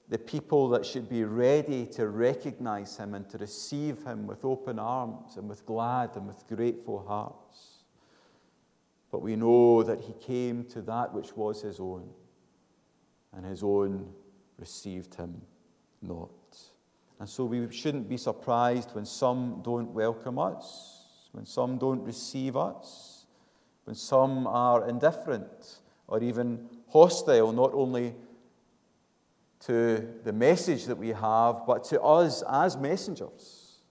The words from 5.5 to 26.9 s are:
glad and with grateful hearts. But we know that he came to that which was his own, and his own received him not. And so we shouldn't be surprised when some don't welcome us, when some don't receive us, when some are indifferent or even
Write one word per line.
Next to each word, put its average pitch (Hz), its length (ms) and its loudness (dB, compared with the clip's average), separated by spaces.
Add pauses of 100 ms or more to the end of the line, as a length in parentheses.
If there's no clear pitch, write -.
glad 120 500 -2
and 101 120 -10
with 98 200 -18
grateful 113 580 -4
hearts. - 760 -12 (1300)
But - 100 -6
we 110 140 -4
know 117 480 8
that 113 160 -2
he - 140 -14
came 123 520 -4
to 117 180 -12
that 113 300 -4
which - 220 -10
was 107 260 -6
his 95 200 -10
own, 92 280 -10 (1300)
and 92 100 -14
his 92 180 -10
own 98 500 0 (440)
received - 580 -14
him 87 260 -12 (600)
not. 90 280 -12 (880)
And 95 80 -14
so 131 160 -6
we 120 260 -4
shouldn't 139 380 -4
be 120 80 -6
surprised 120 800 0
when 104 100 -8
some 123 560 -2
don't 120 320 -4
welcome 113 460 -2
us, - 920 -8
when 110 120 -14
some 127 320 -2
don't 131 260 0
receive 123 520 -8
us, - 600 -6 (680)
when 113 100 -12
some 131 500 2
are 120 420 4
indifferent 123 920 -2 (260)
or 110 160 -2
even 120 480 -4 (220)